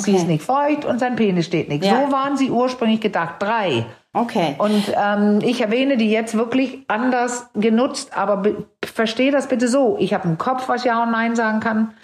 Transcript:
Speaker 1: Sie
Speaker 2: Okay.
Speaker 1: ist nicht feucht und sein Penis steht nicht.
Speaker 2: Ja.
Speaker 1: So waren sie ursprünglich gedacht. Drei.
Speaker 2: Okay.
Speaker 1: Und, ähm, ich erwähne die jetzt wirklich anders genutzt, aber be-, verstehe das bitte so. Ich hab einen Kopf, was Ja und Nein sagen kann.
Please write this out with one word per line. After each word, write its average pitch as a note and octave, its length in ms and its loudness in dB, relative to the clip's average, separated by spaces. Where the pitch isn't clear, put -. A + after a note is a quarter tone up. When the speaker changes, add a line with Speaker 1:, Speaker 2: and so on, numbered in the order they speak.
Speaker 1:
Sie G3+ 100 0
Speaker 2:
Okay. F#3+ 100 6
Speaker 1:
ist E3 80 0
nicht D#3 160 0
feucht C#4+ 400 0
und B3 140 -2
sein B3 180 -2
Penis F#3 300 2
steht - 240 -2
nicht. D3 120 -2
Speaker 2:
Ja. A3 220 2
Speaker 1:
So C#4 80 0
waren C#4 240 0
sie C4 140 0
ursprünglich A#3 500 0
gedacht. F3 380 -4
Drei. G3 480 -2
Speaker 2:
Okay. G3 460 -2
Speaker 1:
Und, G#3 340 0
ähm, G#3 400 2
ich B3 200 0
erwähne B3+ 340 2
die A3 140 2
jetzt A3 260 0
wirklich B3 520 0
anders B3 640 -2
genutzt, A#3 600 0
aber G3 240 0
be-, G3+ 280 -2
verstehe A3+ 460 0
das C4+ 160 0
bitte B3 220 0
so. A#3 300 2
Ich F#3 140 0
hab G3 140 0
einen E3 120 0
Kopf, B3+ 300 -4
was A#3+ 160 -2
Ja A#3 180 2
und A#3 100 0
Nein A#3 240 0
sagen A3 240 0
kann. A3 420 0